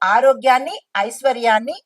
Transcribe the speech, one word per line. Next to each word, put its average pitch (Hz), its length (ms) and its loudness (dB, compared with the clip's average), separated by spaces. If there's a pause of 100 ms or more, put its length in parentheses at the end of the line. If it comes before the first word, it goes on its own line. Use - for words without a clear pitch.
ఆరోగ్యాన్ని, 262 800 2 (160)
ఐశ్వర్యాన్ని 233 800 -2 (120)